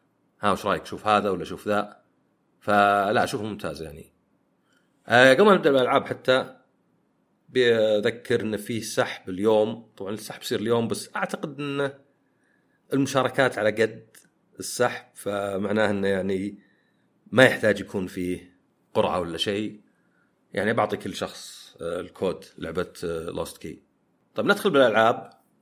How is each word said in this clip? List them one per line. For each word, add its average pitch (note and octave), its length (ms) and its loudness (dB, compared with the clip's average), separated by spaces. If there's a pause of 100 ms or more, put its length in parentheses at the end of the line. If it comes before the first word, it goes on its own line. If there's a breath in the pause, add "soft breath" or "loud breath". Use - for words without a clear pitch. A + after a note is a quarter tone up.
(420)
"ها G#2 100 2
وش F#2 140 -4
رايك، F2+ 200 -4
شوف - 220 -8
هذا G#2 220 2
ولا F2+ 140 -4
شوف F#2 240 -10
ذا؟" G#2 340 -4 (580)
فلا، G2+ 640 2
اشوفه A2+ 200 -4
ممتاز F2+ 380 -8
يعني. D#2 320 -16 (960)
آه، B2+ 260 8
قبل G3+ 120 6
ما G3+ 100 8
نبدا D#3+ 160 2
بالالعاب C3 340 2
حتى B2+ 500 -2 (960)
بذكر A2+ 920 2
ان G#2+ 160 -4
في A2+ 240 -8
سحب - 480 -6
اليوم. G#2+ 680 0
طبعًا G2 160 -10
السحب - 280 -14
يصير A2 180 -4
اليوم، A#2 280 0
بس - 280 -6
اعتقد E3 440 -8
ان C#3 320 -4 (1000)
المشاركات C3 640 0
على G#2+ 140 2
قد - 460 -4 (420)
السحب، - 540 -4
فمعناه G2+ 760 -2
انه G2 180 -2
يعني G2 520 -2 (720 soft breath)
ما A#2+ 120 8
يحتاج G#2+ 360 4
يكون F#2+ 280 -6
فيه F2+ 500 -8 (360)
قرعه F#2 260 0
ولا E2+ 180 -6
شيء. G#2+ 440 -6 (720)
يعني G#2 200 -2
بعطي G#2+ 240 0
كل F#2+ 180 -10
شخص، - 680 -12
آه، E2+ 180 -6
الكود F2+ 460 -6 (120)
لعبه، E2 360 -6 (100)
آه، E2+ 260 -6
Lost E2 280 -8
كي. - 240 -14 (540)
طيب G#2+ 100 -2
ندخل G3+ 240 2
بالالعاب. A#2+ 600 4 (320)